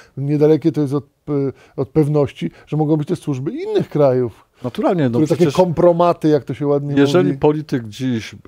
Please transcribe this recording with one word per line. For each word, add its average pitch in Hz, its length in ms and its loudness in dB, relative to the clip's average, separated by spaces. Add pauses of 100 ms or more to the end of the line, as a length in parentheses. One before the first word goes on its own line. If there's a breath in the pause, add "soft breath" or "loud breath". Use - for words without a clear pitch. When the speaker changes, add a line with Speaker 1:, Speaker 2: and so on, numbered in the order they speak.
(180 loud breath)
Speaker 1:
<laughs> - 0 -
niedalekie 151 540 2
to 151 100 -2
jest 139 120 -2
od, 143 100 -4 (260)
y, 139 240 -2 (220 soft breath)
od - 140 -6
pewności, 151 640 0 (160 loud breath)
że 151 100 -4
mogą 156 200 0
być 147 100 -4
te 170 80 -2
służby 139 360 -6
innych 381 380 -4
krajów, 127 580 0 (160)
Speaker 2:
Naturalnie, 185 400 -2
no 127 60 2
Speaker 1:
które 147 180 0
takie 156 80 0
Speaker 2:
przecież 147 200 2
Speaker 1:
kompromaty, 170 720 2
jak 147 160 2
to 139 100 -8
się 147 140 -6
ładnie 143 280 -2
Speaker 2:
jeżeli 139 320 4
Speaker 1:
mówi. 139 120 -2
Speaker 2:
polityk 151 480 -2
dziś 117 480 -6 (120)